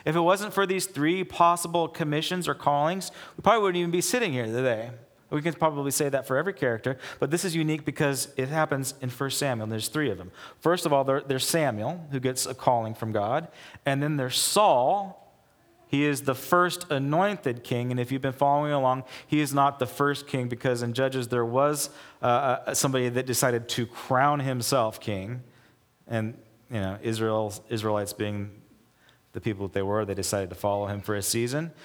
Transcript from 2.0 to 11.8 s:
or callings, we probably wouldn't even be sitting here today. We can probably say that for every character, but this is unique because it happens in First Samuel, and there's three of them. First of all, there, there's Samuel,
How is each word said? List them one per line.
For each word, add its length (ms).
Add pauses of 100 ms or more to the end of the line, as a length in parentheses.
or 60
callings, 560 (260)
we 60
probably 180
wouldn't 160
even 140
be 100
sitting 320
here 140
today. 440 (400)
We 120
can 100
probably 380
say 180
that 180
for 120
every 160
character, 420 (240)
but 100
this 140
is 100
unique 300
because 440 (100)
it 100
happens 540
in 80
First 260
Samuel, 280
and 80
there's 160
three 220
of 60
them. 140 (300)
First 260
of 80
all, 100
there, 160
there's 240
Samuel, 680